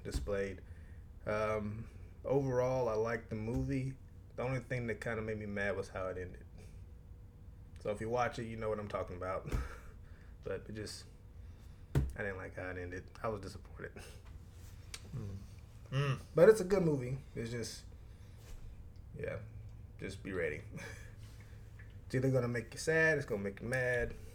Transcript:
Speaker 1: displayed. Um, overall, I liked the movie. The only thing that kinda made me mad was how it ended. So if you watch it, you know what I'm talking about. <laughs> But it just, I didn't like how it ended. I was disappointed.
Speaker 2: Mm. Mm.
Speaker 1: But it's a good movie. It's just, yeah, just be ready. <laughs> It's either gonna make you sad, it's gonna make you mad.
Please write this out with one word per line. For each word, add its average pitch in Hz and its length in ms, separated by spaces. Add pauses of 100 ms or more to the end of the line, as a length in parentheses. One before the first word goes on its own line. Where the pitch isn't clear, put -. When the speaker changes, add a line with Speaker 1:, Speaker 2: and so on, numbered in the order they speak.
Speaker 1:
displayed. 98 580 (640)
Um, 107 600 (400)
overall, 127 640
I 110 60
liked 113 340
the 113 60
movie. 131 580 (420)
The 120 80
only 127 180
thing 123 260
that 110 140
kinda 113 200
made 110 180
me 107 60
mad 101 320
was 95 120
how 95 180
it 92 100
ended. 90 260 (1400)
So 107 100
if 101 100
you 110 80
watch 120 300
it, 120 60
you 113 120
know 110 120
what 107 100
I'm 104 100
talking 95 260
about. 92 380
<laughs> - 60 (840)
But 98 240
it 104 60
just, 104 280 (920)
I 69 280
didn't 98 140
like 92 180
how 92 140
it 90 80
ended. 90 260 (180)
I 120 60
was 104 140
disappointed. - 500 (1200)
Speaker 2:
Mm. 101 200 (560)
Mm. 135 260 (160)
Speaker 1:
But 165 140
it's 214 140
a - 20
good 190 180
movie. 135 380 (160)
It's 117 160
just, 120 300 (1400)
yeah, - 160 (640)
just - 240
be 98 80
ready. 80 300 (140)
<laughs> - 1300
It's - 100
either 131 160
gonna 123 160
make 120 260
you - 60
sad, 160 380
it's 131 100
gonna 101 160
make 101 180
you 107 60
mad. 123 480 (200)